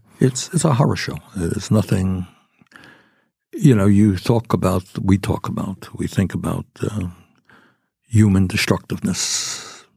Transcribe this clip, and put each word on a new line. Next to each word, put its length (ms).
It's, 340
it's 100
a 100
horror 220
show. 220
It 160
is 180
nothing, 560
you 220
know, 120
you 300
talk 360
about, 320
we 200
talk 300
about, 400
we 80
think 280
about, 320
uh, 280
human 400
destructiveness 1400